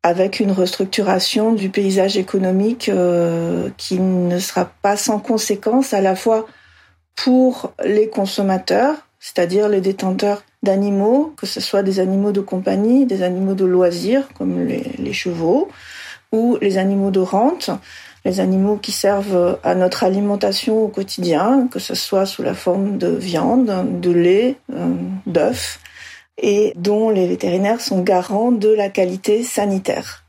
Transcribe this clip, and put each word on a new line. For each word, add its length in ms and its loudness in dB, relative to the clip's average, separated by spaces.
avec 380 2
une 120 2
restructuration 1000 0
du 180 0
paysage 480 0
économique, 720 0
euh, 880 0
qui 220 -4
ne 400 0
sera 320 -4
pas 140 2
sans 240 -2
conséquence 760 0
à 60 2
la 160 2
fois 320 0
pour 580 2
les 240 2
consommateurs, 880 0
c'est-à-dire 480 0
les 140 2
détenteurs 600 -2
d'animaux, 760 2
que 80 -10
ce 140 -8
soit 240 0
des 160 0
animaux 320 0
de 80 0
compagnie, 680 2
des 160 -2
animaux 320 0
de 120 0
loisirs, 720 2
comme 280 -2
les, 180 -4
les 160 -6
chevaux, 540 0
ou 300 2
les 160 0
animaux 340 0
de 80 2
rente, 500 0
les 140 -2
animaux 380 2
qui 140 -10
servent 720 0
à 120 0
notre 280 0
alimentation 800 0
au 40 0
quotidien, 840 0
que 100 -8
ce 140 -8
soit 320 0
sous 160 -10
la 120 -2
forme 440 -2
de 120 -2
viande, 880 0
de 120 0
lait, 440 4
euh, 140 -4
d'œufs, 520 -2
et 360 2
dont 340 0
les 160 2
vétérinaires 560 0
sont 220 -2
garants 480 2
de 180 2
la 200 2
qualité 520 0
sanitaire. 880 -4